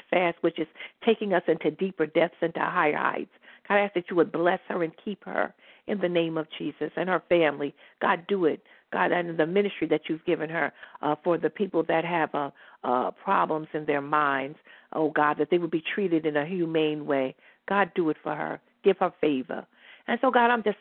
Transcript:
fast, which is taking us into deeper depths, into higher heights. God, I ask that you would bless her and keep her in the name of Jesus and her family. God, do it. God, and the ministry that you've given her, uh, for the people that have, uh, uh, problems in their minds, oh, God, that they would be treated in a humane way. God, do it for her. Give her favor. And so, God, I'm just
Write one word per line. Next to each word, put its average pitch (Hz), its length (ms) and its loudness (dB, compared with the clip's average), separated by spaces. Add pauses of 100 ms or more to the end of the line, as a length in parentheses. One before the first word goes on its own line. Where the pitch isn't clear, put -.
(120)
fast, 175 300 2
which - 180 0
is 156 80 -4 (360)
taking 220 300 2
us 180 140 4
into 165 240 2
deeper 175 340 -2
depths, 165 360 0
into 165 180 -2
higher 160 360 2
heights. - 360 -4 (360)
God, 202 80 2
I 202 60 6
ask 202 140 -2
that 175 140 -4
you 190 60 -2
would 165 160 4
bless 175 360 0
her 180 160 -2
and 160 100 -6 (100)
keep 202 220 -10
her - 280 -2 (340)
in 208 120 -4
the 180 100 0
name 165 280 0
of 156 100 -4 (100)
Jesus 151 380 -6
and 180 140 -4
her 175 180 0
family. 147 460 2 (280)
God, 170 260 0
do 190 180 2
it. 135 160 2 (300)
God, 180 200 2
and 170 260 -2
the 156 100 2
ministry 196 400 0
that 151 200 2
you've 160 180 -6
given 156 260 -2
her, 156 200 -2 (300)
uh, 151 220 0
for 170 160 2
the 160 100 0
people 190 380 -2
that 165 180 2
have, 160 300 -2
uh, 143 160 -4 (320)
uh, 247 280 0
problems 165 640 -2
in 151 120 -6
their 147 160 0
minds, 143 580 0 (320)
oh, 156 180 0
God, 151 300 2
that 147 100 0
they 180 80 2
would 170 140 -2
be 160 120 -2 (120)
treated 165 320 0
in 147 100 -2
a 143 80 -2
humane 160 640 -2
way. 135 260 -2 (340)
God, 196 280 0
do 160 160 0
it - 100 -4
for 151 140 -6
her. 151 240 -8 (240)
Give 196 160 4
her 180 200 0
favor. 131 460 -2 (400)
And 233 140 -2
so, 262 100 2
God, 240 220 4
I'm 233 120 0
just 208 180 0